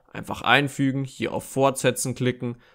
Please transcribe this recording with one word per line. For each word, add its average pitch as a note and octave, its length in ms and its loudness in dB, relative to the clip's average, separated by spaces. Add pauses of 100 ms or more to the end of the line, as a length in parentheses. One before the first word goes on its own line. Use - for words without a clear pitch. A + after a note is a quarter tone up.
(120)
einfach - 300 -10
einfügen, C3+ 640 2
hier - 280 -6
auf - 120 -6
Fortsetzen C3+ 720 0
klicken B2 400 -2 (180)